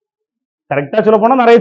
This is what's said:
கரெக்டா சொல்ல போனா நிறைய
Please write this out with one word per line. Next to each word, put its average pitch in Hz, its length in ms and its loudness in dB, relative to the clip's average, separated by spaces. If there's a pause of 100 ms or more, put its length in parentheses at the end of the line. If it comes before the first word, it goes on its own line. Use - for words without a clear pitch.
(720)
கரெக்டா 143 360 -4
சொல்ல 220 160 2
போனா 247 180 0
நிறைய 233 200 2